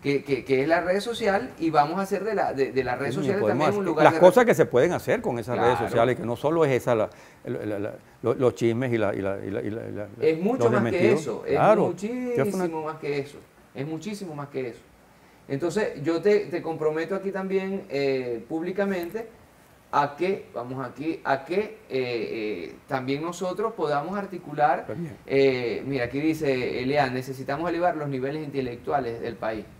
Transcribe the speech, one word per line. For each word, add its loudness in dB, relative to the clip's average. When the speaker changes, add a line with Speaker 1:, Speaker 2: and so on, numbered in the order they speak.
Speaker 1:
que, 0
que, 0
que 4
es 0
la 4
red 0
social, 0
y 2
vamos 4
a 0
hacer -2
de -2
la, 0
de, 0
de 2
la -2
red -4
Speaker 2:
Sí, -4
Speaker 1:
social 0
Speaker 2:
podemos 4
Speaker 1:
también 6
un 2
Speaker 2:
hacer 0
Speaker 1:
lugar 4
Speaker 2:
las 8
Speaker 1:
de 0
Speaker 2:
cosas 10
Speaker 1:
reflexión. 6
Speaker 2:
que 4
se 4
pueden 4
hacer 0
con -2
esas -4
redes 4
Speaker 1:
Claro. -2
Speaker 2:
sociales, 2
que -8
no -2
solo 2
es 4
esa 2
la, 0
la, -6
la, -4
la, -6
lo, 2
los 4
chismes 0
y 2
la, 2
y -4
la, -2
y -8
la, -4
y -4
la, -8
y -10
la, -10
Speaker 1:
Es 2
mucho 0
Speaker 2:
los 4
Speaker 1:
más 0
que -
Speaker 2:
desmentidos. 4
Speaker 1:
eso, -6
es 0
Speaker 2:
Claro, 4
ya -2
fue 0
una 0
Speaker 1:
muchísimo -4
más -6
que -4
eso, -10
es -6
muchísimo -8
más -10
que -6
eso. -18
Entonces, -2
yo 0
te, 4
te -4
comprometo -2
aquí -4
también, -4
eh, -2
públicamente -4
a 0
que, -2
vamos -8
aquí, -6
a 0
que, -2
eh, -6
eh, -4
también -2
nosotros -4
podamos -2
articular, 0
Speaker 2:
Está -8
bien. -8
Speaker 1:
eh, 2
mira, -2
aquí -4
dice 0
Elian, 2
necesitamos -4
elevar 0
los -4
niveles -4
intelectuales -4
del -6
país. -6